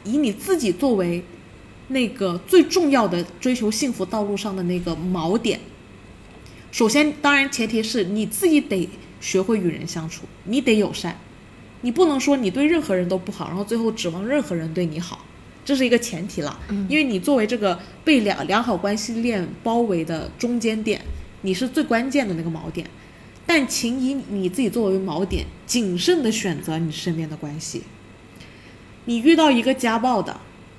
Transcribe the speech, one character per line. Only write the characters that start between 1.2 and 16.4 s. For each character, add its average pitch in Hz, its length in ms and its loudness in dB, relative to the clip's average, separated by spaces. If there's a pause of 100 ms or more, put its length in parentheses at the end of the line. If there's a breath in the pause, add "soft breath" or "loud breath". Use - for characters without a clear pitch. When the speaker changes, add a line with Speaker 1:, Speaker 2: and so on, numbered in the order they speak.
Speaker 1:
那 262 200 0
个 175 300 -2 (100)
最 359 160 8
重 320 280 2
要 240 160 4
的 175 160 0 (160)
追 254 160 2
求 220 160 0
幸 247 200 -2
福 - 140 -4
道 214 180 -4
路 202 140 -2
上 196 180 -6
的 190 80 -4
那 180 160 0
个 170 160 -4
锚 175 420 0
点？ 214 220 0 (1120 loud breath)
首 226 160 2
先， 294 240 4 (100)
当 285 140 4
然 277 160 2
前 226 160 -2
提 220 140 0
是 220 220 0
你 202 220 0
自 - 220 0
己 302 140 6
得 185 260 -2 (320 loud breath)
学 - 220 0
会 220 160 2
与 180 100 0
人 156 200 -4
相 165 200 -8
处， - 160 -12 (200)
你 240 180 0
得 233 160 4
友 208 160 2
善， - 260 -8 (640)
你 247 100 -2
不 349 140 4
能 285 140 2
说 285 180 4
你 233 140 0
对 277 140 0
任 320 160 4
何 202 140 0
人 180 140 0
都 190 80 0
不 180 140 -6
好， - 160 -8
然 170 100 -6
后 202 60 -4
最 220 140 -4
后 226 140 0
指 220 180 -6
望 180 160 -6
任 277 160 0
何 180 140 -4
人 160 180 -4
对 175 120 0
你 156 140 -6
好， - 260 -10 (400)
这 277 100 2
是 262 80 2
一 247 60 2
个 240 80 6
前 190 300 -4
提 - 140 -6